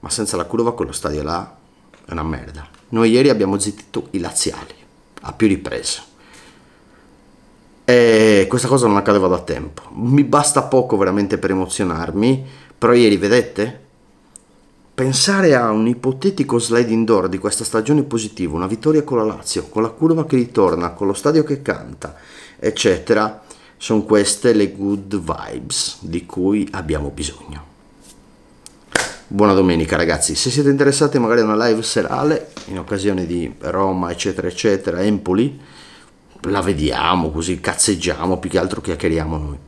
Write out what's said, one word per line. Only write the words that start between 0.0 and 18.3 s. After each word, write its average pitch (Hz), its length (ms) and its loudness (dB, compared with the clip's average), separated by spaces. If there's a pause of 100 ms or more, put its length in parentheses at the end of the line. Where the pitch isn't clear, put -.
ma 85 100 -10
senza 104 260 -4
la 87 80 -2
curva 117 300 -2
quello 76 180 -6
stadio 76 300 -6
là 85 340 -6 (480)
è - 80 -14
una 82 100 -6
merda. 78 460 -10 (220)
Noi 113 200 4
ieri 131 200 4
abbiamo 101 280 0
zittito - 520 -8
i 98 80 -6
laziali - 560 -6 (480)
a - 100 -12
più - 140 0
riprese 92 560 -2 (1800)
e 110 640 6
questa 120 200 -2
cosa 123 180 4
non 101 120 4
accadeva 98 300 4
da 90 120 2
tempo. 73 440 -8 (100)
Mi 131 300 2
basta 147 400 2
poco 120 340 2
veramente 98 400 0
per 95 120 -2
emozionarmi, 95 920 -2 (320)
però 120 160 4
ieri, 113 240 6
vedete, 107 720 0 (1080)
pensare 151 600 2
a 120 160 2
un 110 160 2
ipotetico 131 720 0
sliding 113 480 2
door 98 220 2
di 92 100 -4
questa 104 240 -4
stagione 123 400 0
positivo, 107 540 -4